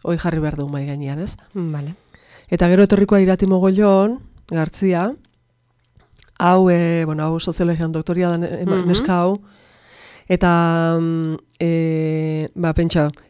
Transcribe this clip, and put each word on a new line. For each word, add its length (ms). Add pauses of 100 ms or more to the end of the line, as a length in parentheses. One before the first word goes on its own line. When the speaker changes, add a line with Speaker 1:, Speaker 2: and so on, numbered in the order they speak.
Speaker 1:
hoi 140
jarri 220
behar 180
dugu 140
mahai 160
gainean, 320
ez? 180 (160)
Speaker 2:
Bale. 420 (560)
Speaker 1:
Eta 160
gero 160
etorrikoa 380
Irati 240
Mogollon 760 (280)
Gartzia, 680 (1200)
hau, 300
eh, 360
bueno, 180
hau 160
soziologian 520
doktoria 380
da 80
ne-, 260
ema-, 180
Speaker 2:
Mhm. 60
Speaker 1:
neska 320
hau, 200 (880)
eta, 720
mm, 360 (240)
eh, 960
ba, 180
pentsa, 360 (200)